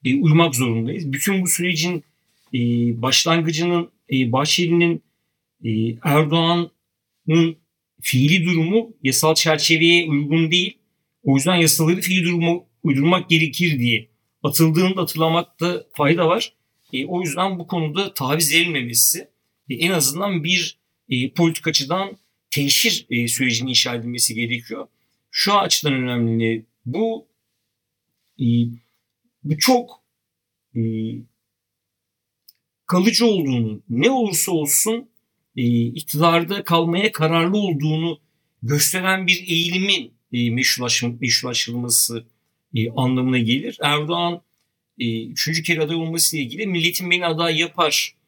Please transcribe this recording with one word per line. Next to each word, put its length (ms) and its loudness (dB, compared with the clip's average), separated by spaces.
e, 100 2
uymak 400 4
zorundayız. 580 -2
Bütün 300 -2
bu 40 -2
sürecin, 580 -2
e, 40 0
başlangıcının, 880 0
e, 200 2
Bahçeli'nin, 720 2
e, 380 -2
Erdoğan'ın 1600 0
fiili 440 2
durumu 560 0
yasal 320 2
çerçeveye 720 4
uygun 440 2
değil. 280 0
O 140 2
yüzden 200 2
yasaları 440 2
fiili 240 0
duruma 360 0
uydurmak 480 2
gerekir 480 2
diye 300 0
atıldığını 540 2
da 60 -4
hatırlamakta 920 -2
fayda 360 2
var. 240 -2
E, 140 -4
o 160 -4
yüzden 360 -2
bu 80 -10
konuda 480 -4
taviz 400 -2
verilmemesi, 720 0
e, 60 -6
en 160 -2
azından 540 -2
bir, 340 -4
e, 220 -2
politik 380 0
açıdan 500 -2
teşhir, 600 0
e, 180 -2
sürecinin 400 -2
inşa 260 0
edilmesi 400 -4
gerekiyor. 520 -6
Şu 240 0
açıdan 380 0
önemli. 760 0
Bu, 400 -4
e, 40 -2
bu 140 -2
çok, 440 2
e, 40 -2
kalıcı 400 4
olduğunu, 600 0
ne 220 2
olursa 420 -2
olsun, 560 -2
e, 260 2
iktidarda 840 0
kalmaya 480 0
kararlı 440 0
olduğunu 640 -2
gösteren 640 0
bir 220 0
eğilimin, 640 -2
e, 180 0
meşrulaşma-, 720 -2
meşrulaştırılması, 1080 -2
e, 160 0
anlamına 480 0
gelir. 440 -2
Erdoğan, 600 -2
e, 280 -4
üçüncü 360 -4
kere 180 -2
aday 160 -2
olması 400 -2
ile 80 -4
ilgili 220 -8
"Milletim 440 -2
beni 160 0
aday 320 0
yapar." 560 -2